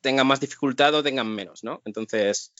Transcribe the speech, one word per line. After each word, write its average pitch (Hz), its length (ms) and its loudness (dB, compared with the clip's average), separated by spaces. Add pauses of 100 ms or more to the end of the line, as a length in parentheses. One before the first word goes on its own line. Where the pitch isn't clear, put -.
tengan 135 260 2
más 135 140 4
dificultad 143 520 2
o 151 100 2
tengan 131 300 -2
menos, 98 300 -12
¿no? 123 220 -10
Entonces, 107 720 -2